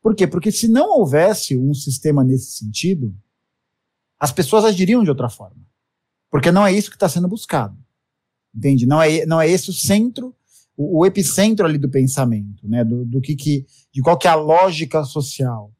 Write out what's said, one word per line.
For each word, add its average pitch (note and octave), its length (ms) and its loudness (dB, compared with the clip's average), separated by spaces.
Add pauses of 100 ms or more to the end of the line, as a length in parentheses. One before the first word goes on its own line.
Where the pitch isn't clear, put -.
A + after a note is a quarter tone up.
Por A3 140 0
quê? F#3 100 2
Porque F3+ 260 -2
se A3+ 180 -2
não D#4 280 2
houvesse E3 600 0
um C#3 160 0
sistema C#3 500 -2
nesse C3 280 -2
sentido, A#2+ 600 -6 (1040)
as C#3+ 140 -4
pessoas G#3 320 2
agiriam G#3+ 400 2
de D#3+ 60 2
outra B2 180 -2
forma. F#2+ 340 -16 (720)
Porque D3 200 2
não G3 140 4
é F#3+ 60 4
isso G#3 180 -2
que - 80 -20
tá F#3+ 120 0
sendo F3 180 -2
buscado. B2+ 480 -6 (800)
Entende? B2+ 300 0
Não D3+ 160 2
é, D#3+ 240 2
não D#3+ 160 0
é D#3+ 80 2
esse F#3 220 0
o - 20 -8
centro, A#3 600 -2 (440)
o, D#3 220 -2
o F3+ 60 4
epicentro G3 600 0
ali D#3 120 0
do C3+ 120 -2
pensamento, B2 760 -2
né? A#2 200 -2
Do, A#2+ 180 -4
do A#2+ 160 -4
que C#3+ 160 -4
que, C#3+ 300 -4 (260)
de C3+ 100 0
qual E3 160 6
que F3 100 0
é E3+ 40 6
a D#3+ 40 6
lógica D#3 680 2
social B2+ 760 -6